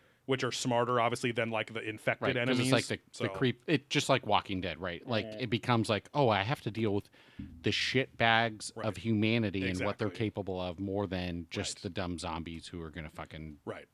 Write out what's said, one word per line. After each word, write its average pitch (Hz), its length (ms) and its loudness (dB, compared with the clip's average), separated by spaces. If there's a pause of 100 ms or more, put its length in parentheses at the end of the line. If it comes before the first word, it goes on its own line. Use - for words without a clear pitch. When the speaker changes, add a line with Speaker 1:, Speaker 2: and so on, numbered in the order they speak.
(260)
Speaker 1:
which 131 180 0
are 117 80 0
smarter, 120 480 2
obviously, 117 320 2
than, 113 180 0
like, 110 240 -4
the 113 60 -6
infected 113 420 -2
Speaker 2:
Right, 123 140 2
'cause 120 60 0
Speaker 1:
enemies. 127 240 2
Speaker 2:
it's 131 60 2
like 120 140 4
the, 107 120 -4 (120)
Speaker 1:
So - 140 -6
Speaker 2:
the 110 60 0
creep. 120 360 0
It 151 240 0
just - 180 0
like 131 160 4
Walking 95 360 2
Dead, 82 200 -6
right? 87 240 -6
Like 110 220 0
Speaker 1:
Mm. 107 160 -10
Speaker 2:
it 113 80 -4
becomes 117 380 4
like, 104 260 0
oh, 143 140 6
I 98 140 6
have 120 200 -2
to 113 80 -4
deal 107 240 0
with 101 140 -2 (540)
the 107 100 2
shit - 440 0
bags 113 600 4
Speaker 1:
Right. 110 100 -4
Speaker 2:
of 98 120 -2
humanity 107 720 2
and 92 160 -2
what 101 140 -2
they're 110 80 0
Speaker 1:
Exactly. 107 200 -2
Speaker 2:
capable 95 360 -4
of 90 160 -4
more 98 300 -2
than 90 420 -4
just - 280 -6
Speaker 1:
Right. - 40 -18
Speaker 2:
the 101 80 -6
dumb 87 300 -4
zombies 82 480 -6
who 87 120 -10
are 80 100 -10
gonna 78 200 -10
fucking 78 540 -12
Speaker 1:
Right. 90 300 -12